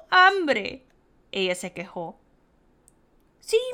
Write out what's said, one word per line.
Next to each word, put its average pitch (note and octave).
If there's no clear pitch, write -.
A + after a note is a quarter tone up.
hambre", F4+
ella F#3
se F3+
quejó. F3
"Sí, A4+